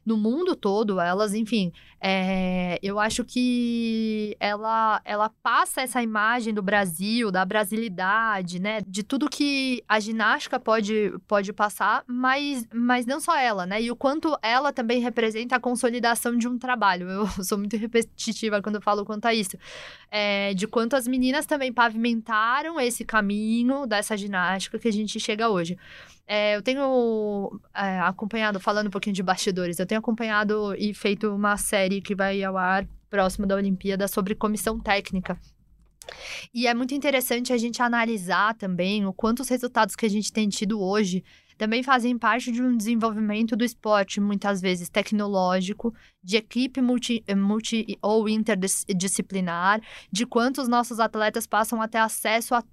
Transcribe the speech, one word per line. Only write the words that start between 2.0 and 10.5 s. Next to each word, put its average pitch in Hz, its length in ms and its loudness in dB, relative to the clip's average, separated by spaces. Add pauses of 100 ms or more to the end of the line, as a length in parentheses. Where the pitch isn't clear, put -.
é, 185 840 0
eu 202 180 -2
acho 220 240 0
que 233 1120 0
ela, 220 680 0
ela 208 240 0 (140)
passa 277 380 2
essa 254 220 -2
imagem 220 520 0
do 202 80 -2
Brasil, 202 680 0
da 185 120 2
brasilidade, 208 1160 0
né? 214 260 -2
De 196 160 -6
tudo 277 260 -2
que 269 600 0
a 214 100 4
ginástica 226 600 0